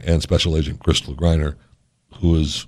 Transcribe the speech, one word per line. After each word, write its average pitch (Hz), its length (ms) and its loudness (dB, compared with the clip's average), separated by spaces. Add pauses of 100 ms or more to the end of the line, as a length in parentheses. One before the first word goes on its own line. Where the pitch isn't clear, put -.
and 82 160 2
Special 82 360 0
Agent 73 260 -2
Crystal 76 320 -2
Griner, 80 400 0 (640)
who 85 160 4
is 78 320 -2